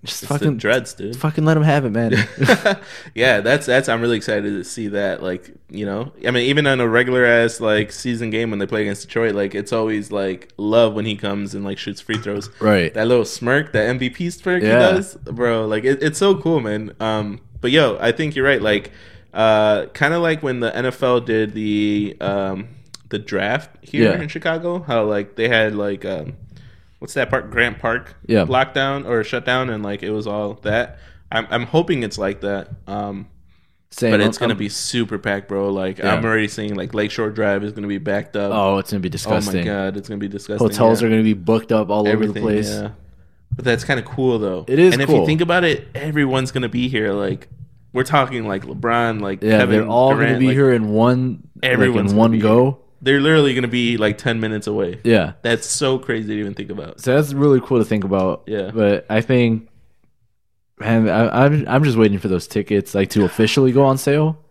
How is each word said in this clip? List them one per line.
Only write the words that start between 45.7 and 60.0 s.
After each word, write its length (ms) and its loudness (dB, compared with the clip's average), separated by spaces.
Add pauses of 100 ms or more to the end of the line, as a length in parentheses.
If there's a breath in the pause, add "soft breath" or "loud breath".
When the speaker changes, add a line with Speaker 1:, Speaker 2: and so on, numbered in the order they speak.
Speaker 2:
everyone's 560 -2
gonna 180 -4
be 200 -2
here. 240 -2
Like, 360 -6 (460)
we're 100 0
talking, 420 0
like, 200 -6
LeBron, 540 -2
like, 220 -6
Speaker 1:
Yeah, 180 4
Speaker 2:
Kevin 200 4
Speaker 1:
they're 80 -4
all 240 4
Speaker 2:
Durant, 200 2
Speaker 1:
gonna 80 0
be 80 4
Speaker 2:
like, 80 2
Speaker 1:
here 160 6
in 180 2
one, 520 2 (200)
like, 20 -8
in 80 2
Speaker 2:
everyone's 400 2
gonna 80 4
Speaker 1:
one 120 6
Speaker 2:
be 60 2
Speaker 1:
go. 260 6
Speaker 2:
here. 100 0 (260)
They're 200 4
literally 340 4
gonna 140 0
be, 300 0
like, 200 0
ten 220 -2
minutes 260 -4
away. 380 -2
Speaker 1:
Yeah. 380 4
Speaker 2:
That's 260 0
so 300 0
crazy 360 -6
to 60 -4
even 140 -6
think 160 -10
about. 300 -12
Speaker 1:
So 140 2
that's 200 2
really 260 6
cool 180 2
to 60 4
think 180 0
about. 460 0
Speaker 2:
Yeah. 260 -6
Speaker 1:
But 340 2
I 120 2
think, 480 0 (1120)